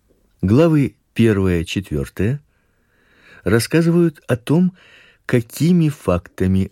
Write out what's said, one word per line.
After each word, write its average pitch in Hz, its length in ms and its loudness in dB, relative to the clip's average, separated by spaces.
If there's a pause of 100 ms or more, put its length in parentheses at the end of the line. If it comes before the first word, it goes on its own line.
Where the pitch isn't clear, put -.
(420)
Главы 139 540 2 (180)
первая, 95 500 0
четвёртая 95 800 -6 (1000)
рассказывают 165 840 0
о 127 100 -2
том, 180 380 0 (500)
какими 156 640 0
фактами 95 840 -4